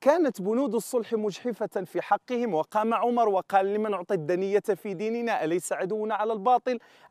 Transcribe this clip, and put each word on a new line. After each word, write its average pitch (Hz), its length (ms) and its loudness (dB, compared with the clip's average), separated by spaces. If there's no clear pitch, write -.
كانت 294 400 4
بنود 226 340 0
الصلح 233 380 -2
مجحفة 214 720 -4
في - 160 -4
حقهم 233 520 0
وقام 214 400 0
عمر 233 360 2
وقال: 196 440 2
"لمن 214 200 0
أعطي 180 200 -4
الدنية 185 460 0
في 202 340 -2
ديننا؟ 220 500 -2
أليس 170 300 -2
عدونا 214 420 -4
على 214 180 -2
الباطل؟ 240 460 2